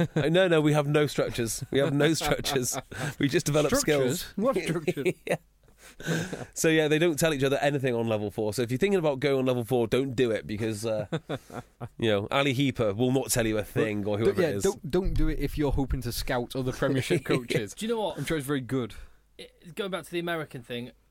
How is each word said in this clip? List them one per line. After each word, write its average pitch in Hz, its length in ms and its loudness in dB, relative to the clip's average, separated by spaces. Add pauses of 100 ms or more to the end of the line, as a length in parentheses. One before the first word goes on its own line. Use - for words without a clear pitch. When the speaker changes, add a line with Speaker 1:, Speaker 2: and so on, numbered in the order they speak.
(120)
Speaker 1:
<laughs> - 40 -4
Speaker 2:
Like, 151 160 2
"No, 185 160 6
no, 165 140 4
we 151 120 4
have 147 140 2
no 151 200 4
structures. - 640 -2
We 135 80 2
have 147 140 2
no 147 200 4
structures. 135 640 -2 (400)
We 143 100 2
just 160 200 0
develop 151 260 2
Speaker 1:
Structures? 147 480 2
Speaker 2:
skills." - 140 -12
Speaker 1:
What 214 260 0
structures? 165 460 -2 (120)
Speaker 2:
<laughs> - 60 -20
Yeah. 175 120 0 (1160)
So, - 140 0
yeah, 156 200 4
they 151 120 4
don't 165 200 2
tell 160 140 4
each 135 100 -2
other 135 180 2
anything 139 320 2
on 117 140 0
level 107 240 0
four. 107 220 -2
So 131 80 -2
if 117 100 -2
you're 127 60 0
thinking 196 220 2
about 147 200 0
going 139 200 2
on 131 60 0
level 123 180 0
four, 117 240 2
don't 131 280 0
do 120 160 2
it - 160 -2
because, 110 380 -4
uh, 107 260 -2
Speaker 1:
<laughs> 156 180 -6 (720)
Speaker 2:
you 113 100 2
know, 101 220 2
Ali 139 220 2
Heeper 117 420 0
will 127 160 2
not 127 180 0
tell 117 160 2
you 110 120 0
a - 60 -2
thing 110 420 -2
or 104 120 0
Speaker 1:
Don't, 113 80 2
Speaker 2:
whoever 190 160 2
Speaker 1:
yeah, 170 80 4
Speaker 2:
it 135 80 -2
is. 131 60 -2
Speaker 1:
don't, 196 280 -2
don't 180 220 2
do 156 140 4
it 147 120 -2
if 139 180 -2
you're 143 140 2
hoping 139 300 0
to 120 100 -6
scout 123 440 -4
other 131 160 -2
Premiership 135 540 0
Speaker 2:
<laughs> - 0 -
Speaker 1:
coaches. 120 480 -2
Speaker 3:
Do - 120 -8
you 233 80 -2
know 220 80 -2
what? 170 160 -4
Speaker 1:
I'm 143 80 -6
sure 160 120 -2
it's 135 100 -6
very 143 140 0
good. 123 320 -4 (440)
Speaker 3:
It, - 380 -20
going 202 160 -6
back 175 140 -6
to - 60 -20
the 175 80 -4
American 165 440 -6
thing, 123 280 -8 (200)